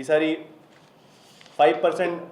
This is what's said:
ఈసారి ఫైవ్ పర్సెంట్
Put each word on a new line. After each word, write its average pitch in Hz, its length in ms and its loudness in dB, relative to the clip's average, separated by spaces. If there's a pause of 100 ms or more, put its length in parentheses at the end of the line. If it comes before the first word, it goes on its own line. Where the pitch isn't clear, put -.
ఈసారి 156 280 2 (1300)
ఫైవ్ 156 180 4 (100)
పర్సెంట్ 170 340 -4 (120)